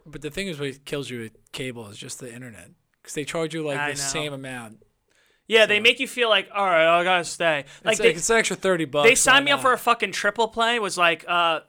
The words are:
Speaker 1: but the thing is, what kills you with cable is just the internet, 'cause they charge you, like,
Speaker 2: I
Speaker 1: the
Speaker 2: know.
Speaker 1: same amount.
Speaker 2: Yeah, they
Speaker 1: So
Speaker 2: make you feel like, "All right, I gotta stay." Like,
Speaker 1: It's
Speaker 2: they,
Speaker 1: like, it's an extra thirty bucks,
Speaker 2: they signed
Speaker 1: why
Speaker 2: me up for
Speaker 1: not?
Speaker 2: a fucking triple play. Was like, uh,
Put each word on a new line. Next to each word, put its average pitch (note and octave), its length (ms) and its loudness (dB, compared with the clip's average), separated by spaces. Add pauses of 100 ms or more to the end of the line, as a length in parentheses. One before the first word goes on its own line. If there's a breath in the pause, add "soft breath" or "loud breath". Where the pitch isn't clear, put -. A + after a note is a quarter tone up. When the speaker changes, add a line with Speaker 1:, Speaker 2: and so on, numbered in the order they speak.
Speaker 1:
but D3 160 -16
the D3 80 -10
thing F#3+ 180 -8
is, D#3 120 -8
what C#3 260 -10
kills C#3+ 240 -8
you B2 120 -10
with - 300 -18
cable A#2+ 360 -10
is G2+ 100 -18
just - 220 -14
the B2+ 140 -16
internet, A2+ 360 -20 (340)
'cause - 100 -18
they D3+ 120 -6
charge E3 280 -4
you, D#3+ 120 -6
like, C#3+ 140 -4
Speaker 2:
I D3 140 -2
Speaker 1:
the C#3+ 40 -8
Speaker 2:
know. C#3+ 60 -6
Speaker 1:
same D3 300 -6
amount. B2+ 500 -14 (640)
Speaker 2:
Yeah, G#3+ 200 6
they G#3 100 2
Speaker 1:
So G#3 60 0
Speaker 2:
make B3 160 4
you B3+ 80 -4
feel B3 200 -2
like, G3 260 2
"All G3+ 120 0
right, E3 220 4 (120)
I F3 40 2
gotta F3+ 200 2
stay." D#3 420 -2 (180 loud breath)
Like, A3 100 -4
Speaker 1:
It's G#3+ 80 -4
Speaker 2:
they, A3 60 4
Speaker 1:
like, A#3+ 100 4
it's - 140 -4
an A3+ 60 4
extra G3 180 0
thirty F3 300 0
bucks, D3 220 2
Speaker 2:
they B3+ 80 8
signed C#4 300 4
Speaker 1:
why C#4+ 60 2
Speaker 2:
me - 0 -
up C#4 100 2
for C4 80 2
Speaker 1:
not? B3 60 4
Speaker 2:
a - 20 -4
fucking A3+ 340 0
triple G#3+ 360 -2
play. A3+ 320 0
Was F#3+ 180 -4
like, E3+ 300 0
uh, E3+ 420 0